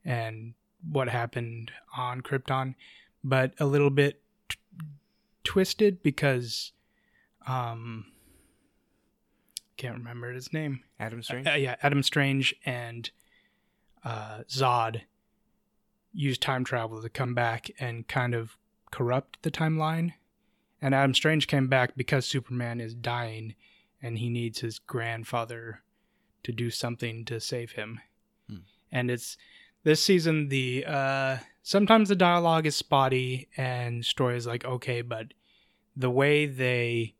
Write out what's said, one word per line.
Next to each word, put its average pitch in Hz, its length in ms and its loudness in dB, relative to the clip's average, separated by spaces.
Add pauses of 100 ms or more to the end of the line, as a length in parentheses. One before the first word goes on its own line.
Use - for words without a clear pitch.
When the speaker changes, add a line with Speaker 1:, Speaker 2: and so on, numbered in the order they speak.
Speaker 1:
And 113 480 -6 (360)
what 135 200 0
happened 117 640 -4 (240)
on 127 240 -6
Krypton, 131 540 -2 (500)
but 131 340 4
a 151 60 4
little 143 240 6
bit 143 320 4 (260)
t-, - 100 -8 (880)
twisted 190 580 2
because, 131 720 0 (720)
um, 117 600 -6 (1700)
can't 120 220 -10
remember 120 340 -12
his 127 220 -12
name. 147 280 -6 (160)
Speaker 2:
Adam 113 260 -8
Strange? 131 240 -6
Speaker 1:
Uh, 151 80 2
yeah, 135 280 0
Adam 143 180 4
Strange 135 540 2 (100)
and, 117 460 -8 (920)
uh, 110 440 -8
Zod 123 520 2 (1120)
use 143 240 -2
time 127 260 0
travel 113 380 -4
to 117 80 -10
come 123 260 -4
back 117 340 0 (100)
and 117 280 -8
kind 123 260 0
of 113 220 -6 (360)
corrupt - 500 -2
the 160 100 -2
timeline. 160 640 0 (680)
And 135 120 4
Adam 135 180 6
Strange 156 320 4
came 135 220 2
back 127 280 4
because 131 300 0
Superman 120 560 -4
is 113 140 -10
dying 117 580 -6 (480)
and 117 160 -6
he 120 120 -2
needs 117 320 -4
his 113 180 -6
grandfather 117 1040 -6 (580)
to 123 100 -6
do 117 200 -2
something 117 540 -6
to 117 140 -6
save 120 340 -6
him. 110 280 -8 (480)
Speaker 3:
Hmm. 107 60 -12 (360)
Speaker 1:
And 123 200 0
it's, - 260 -8 (460)
this 156 200 6
season, 160 460 4
the, 131 380 0
uh, 135 500 0 (240)
sometimes 208 480 6
the 202 60 4
dialogue 170 500 4
is 147 100 0
spotty 127 800 2
and 123 480 -4
story 123 340 0
is 117 100 -6
like, 120 180 -6
okay, 123 380 -4
but 113 320 -8 (600)
the 127 140 0
way 147 380 4
they 120 720 0